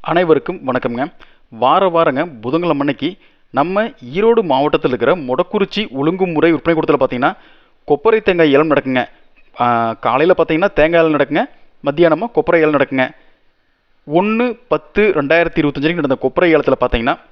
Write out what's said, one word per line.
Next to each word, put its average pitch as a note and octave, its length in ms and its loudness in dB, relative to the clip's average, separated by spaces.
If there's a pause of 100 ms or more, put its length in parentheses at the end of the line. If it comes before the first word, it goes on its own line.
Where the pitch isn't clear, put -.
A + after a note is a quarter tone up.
அனைவருக்கும் E3 600 0
வணக்கம்ங்க. B2 440 -4 (380)
வார D3 400 2
வாரங்க E3 400 0 (120)
புதன்கிழமை D3+ 380 -2
அன்னைக்கு C#3+ 360 -4 (340)
நம்ம F3+ 340 -2
ஈரோடு A3 580 0
மாவட்டத்தில் D3 500 0
இருக்கிற B2+ 240 0
மொடக்குறிச்சி F#3 760 -4
ஒழுங்குமுறை E3 600 0
விற்பனை D#3+ 280 0
கூடத்துல G#3+ 200 2
பார்த்தீங்கன்னா, C#3 360 -2 (520)
கொப்பரை A3 340 2
தேங்காய் E3+ 320 2
ஏலம் D#3 160 4
நடக்குங்க. C3 360 0 (540)
ஆ, A#2 340 0
காலையில C3+ 440 0
பார்த்தீங்கன்னா E3+ 360 0
தேங்காய் E3 300 2
ஏலம் D3+ 160 0
நடக்குங்க, D3 300 -2 (360)
மத்தியானமா D#3+ 500 0
கொப்பரை D#3+ 200 0
ஏலம் D#3 180 2
நடக்குங்க. C3+ 360 0 (1040)
ஒண்ணு A3 540 0
பத்து G3+ 480 0
ரெண்டாயிரத்தி E3 440 0
இருபத்தஞ்சு D3 280 -2
அன்னைக்கு E3+ 140 -2
நடந்த C3 200 -2
கொப்பரை F3 220 0
ஏலத்துல D#3 360 2
பார்த்தீங்கன்னா B2 400 -2 (120)